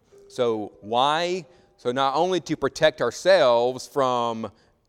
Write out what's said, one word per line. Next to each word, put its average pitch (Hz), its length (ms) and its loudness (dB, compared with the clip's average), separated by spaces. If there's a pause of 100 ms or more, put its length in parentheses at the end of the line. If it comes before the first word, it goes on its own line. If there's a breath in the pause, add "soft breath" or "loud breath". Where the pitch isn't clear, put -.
(280)
So 113 540 -4
why? 151 640 -2 (320 soft breath)
So 123 140 -4
not 135 240 -2
only 180 260 0
to 156 160 -6
protect 151 440 0
ourselves 127 840 2
from 117 640 -2 (380 soft breath)